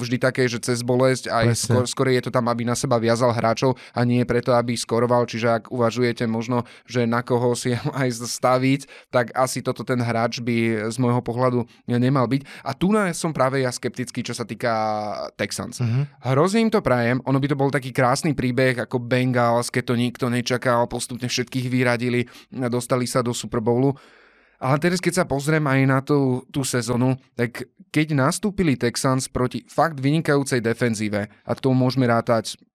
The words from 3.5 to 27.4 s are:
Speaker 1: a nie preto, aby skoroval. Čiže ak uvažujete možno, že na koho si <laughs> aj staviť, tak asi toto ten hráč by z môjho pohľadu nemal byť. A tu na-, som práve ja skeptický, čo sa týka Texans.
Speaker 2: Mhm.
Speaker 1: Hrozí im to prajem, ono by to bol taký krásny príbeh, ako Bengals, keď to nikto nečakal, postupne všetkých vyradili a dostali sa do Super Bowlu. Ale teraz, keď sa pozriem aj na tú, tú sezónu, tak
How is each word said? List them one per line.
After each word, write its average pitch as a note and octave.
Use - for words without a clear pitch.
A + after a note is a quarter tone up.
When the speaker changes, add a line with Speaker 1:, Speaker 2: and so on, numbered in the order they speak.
Speaker 1:
a A#2+
nie A#2+
preto, A#2+
aby A#2+
skoroval. A#2+
Čiže A#2
ak A2+
uvažujete A#2+
možno, A#2
že A#2+
na A#2+
koho A#2+
si B2
<laughs> C3
aj B2+
staviť, C3
tak A#2+
asi C3
toto B2+
ten B2
hráč A#2
by A2+
z A2+
môjho A#2+
pohľadu B2
nemal B2
byť. -
A C3+
tu F#3+
na-, G3
som E3
práve C3+
ja B2
skeptický, -
čo A2+
sa A#2+
týka A2+
Texans. G2
Speaker 2:
Mhm. B2
Speaker 1:
Hrozí E3+
im A3+
to G#3
prajem, B2
ono C3+
by C#3
to D3
bol C#3
taký C3
krásny C3+
príbeh, B2+
ako A#2+
Bengals, A#2+
keď B2
to B2
nikto B2
nečakal, A#2+
postupne A#2+
všetkých B2
vyradili B2
a B2+
dostali B2
sa B2+
do A#2+
Super A#2
Bowlu. B2+
Ale C#3
teraz, F3
keď F3+
sa -
pozriem C#3+
aj C3+
na C3+
tú, C3+
tú C3+
sezónu, B2
tak -